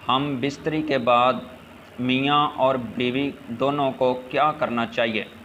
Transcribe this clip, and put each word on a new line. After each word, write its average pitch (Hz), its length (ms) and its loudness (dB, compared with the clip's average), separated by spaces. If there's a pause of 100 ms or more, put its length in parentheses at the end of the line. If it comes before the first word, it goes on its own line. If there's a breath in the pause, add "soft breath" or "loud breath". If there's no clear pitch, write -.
हम 131 180 2 (160)
बिस्तरी 151 420 -2
के 139 180 0
बाद 120 400 4 (600)
मियाँ 135 380 2 (200)
और 131 180 2 (200)
बीवी 123 260 0 (360)
दोनों 139 320 0
को 127 220 2 (180)
क्या 151 280 4
करना 117 280 0
चाहिए? 113 380 -2 (200)